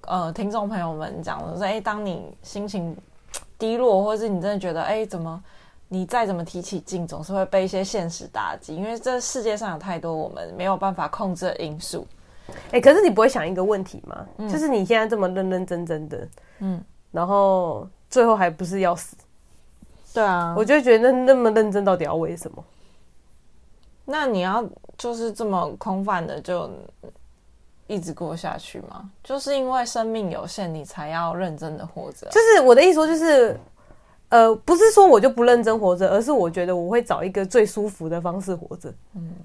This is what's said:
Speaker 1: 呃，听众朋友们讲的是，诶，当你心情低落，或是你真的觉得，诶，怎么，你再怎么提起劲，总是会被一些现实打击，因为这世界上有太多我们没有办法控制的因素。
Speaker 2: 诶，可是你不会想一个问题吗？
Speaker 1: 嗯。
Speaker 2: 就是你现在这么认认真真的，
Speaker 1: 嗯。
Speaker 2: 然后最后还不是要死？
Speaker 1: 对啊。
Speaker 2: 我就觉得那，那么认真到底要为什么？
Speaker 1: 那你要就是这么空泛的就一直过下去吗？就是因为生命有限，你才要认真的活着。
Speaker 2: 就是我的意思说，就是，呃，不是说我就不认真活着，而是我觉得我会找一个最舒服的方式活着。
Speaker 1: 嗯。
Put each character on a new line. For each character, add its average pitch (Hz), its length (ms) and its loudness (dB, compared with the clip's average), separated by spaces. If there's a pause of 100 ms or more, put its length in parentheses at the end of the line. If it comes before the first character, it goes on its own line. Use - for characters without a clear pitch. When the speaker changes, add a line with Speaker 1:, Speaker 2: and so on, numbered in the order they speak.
Speaker 1:
呃， 175 240 -4
听 202 180 -6
众 208 200 -4
朋 214 100 -6
友 165 140 -4
们 156 280 -10
讲 156 240 -10
的 170 120 -10
是， 190 80 -6
诶， 214 160 -4
当 214 240 -6
你 127 360 -8
心 208 240 -12
情 170 300 -8 (640)
低 220 160 -4
落， 233 260 2
或 214 140 -2
是 220 140 -4
你 190 100 -2
真 196 120 -4
的 208 60 -4
觉 190 140 -6
得， 156 120 -4
诶， 220 220 -2
怎 185 160 -12
么， 165 220 -10 (460)
你 185 160 -6
再 233 200 -2
怎 196 80 -4
么 170 120 -6
提 175 160 -12
起 180 180 -10
劲， 175 260 -8
总 160 160 -12
是 170 120 -10
会 190 140 0
被 190 180 0
一 - 20 -4
些 190 160 -4
现 190 260 -6
实 - 220 -12
打 95 240 -6
击， - 180 -16
因 180 120 -8
为 226 120 -8
这 247 220 -4
世 247 240 -8
界 214 140 -2
上 196 160 -8
有 156 40 -10
太 170 220 -8
多 165 160 -6
我 156 140 -6
们 - 280 -14
没 180 60 -6
有 190 140 0
办 190 180 -4
法 185 140 -6
控 190 260 -6
制 180 120 -6
的 - 100 -4
因 151 200 -8
素。 - 300 -10 (640)
Speaker 2:
诶， 247 80 4
可 277 140 8
是 403 80 6
你 349 80 6
不 202 100 2
会 220 80 6
想 196 180 0
一 185 80 -4
个 185 80 -4
问 196 220 0
题 - 240 -14
吗？ - 180 -14 (120)
Speaker 1:
嗯。 214 100 -8
Speaker 2:
就 294 100 -4
是 302 120 -2
你 208 160 0
现 226 120 2
在 220 80 2
这 220 120 -2
么 190 100 0
认 190 220 -4
认 185 160 -2
真 175 200 -6
真 156 220 -8
的， - 180 -10 (340)
Speaker 1:
嗯。 185 220 -6 (300)
Speaker 2:
然 170 160 -4
后 190 580 2 (240)
最 247 140 4
后 226 100 6
还 185 160 2
不 165 140 -8
是 185 160 -6
要 175 160 2
死？ - 220 -16 (960)
Speaker 1:
对 226 100 2
啊。 175 340 0
Speaker 2:
我 214 60 0
就 277 160 6
觉 240 180 6
得 240 140 6
那， 254 220 6
那 - 20 10
么 240 160 2
认 214 180 2
真 202 140 -2
到 190 140 2
底 165 80 -4
要 160 100 -4
为 165 220 -4
什 165 120 -14
么？ - 140 -18 (1400)
Speaker 1:
那 294 200 -4
你 220 140 0
要 196 240 -2 (340)
就 240 160 -6
是 226 200 -6
这 233 100 -8
么 180 340 -2
空 196 240 -6
泛 190 240 -4
的 147 160 -10
就 170 280 -6 (1160)
一 202 120 -6
直 165 140 -10
过 160 220 -8
下 170 220 -10
去 - 240 -16
吗？ - 280 -18 (140)
就 269 160 -8
是 277 160 -4
因 262 140 -2
为 254 160 -2
生 226 220 -4
命 220 240 -4
有 - 160 -8
限， 175 260 -8
你 151 100 -10
才 151 260 -12
要 165 260 -4
认 175 220 -6
真 156 200 -10
的 - 80 -12
活 - 280 -14
着。 - 160 -18
Speaker 2:
就 440 100 4
是 440 220 8
我 254 120 10
的 262 80 10
意 359 60 8
思 370 60 8
说， 311 140 4
就 330 80 2
是， 277 420 4 (720)
呃， 226 260 8
不 302 200 2
是 427 160 8
说 403 140 10
我 262 140 10
就 254 100 4
不 233 140 0
认 240 200 6
真 220 140 0
活 185 180 2
着， 185 140 0
而 202 120 4
是 247 100 -2
我 190 180 2
觉 175 160 -2
得 180 100 -2
我 175 140 -4
会 233 120 2
找 156 220 -4
一 190 60 -4
个 196 160 -2
最 214 200 4
舒 208 220 -6
服 165 220 -10
的 170 100 -4
方 180 220 -6
式 190 140 -6
活 165 220 -14
着。 - 160 -16 (220)
Speaker 1:
嗯。 170 180 -12 (120)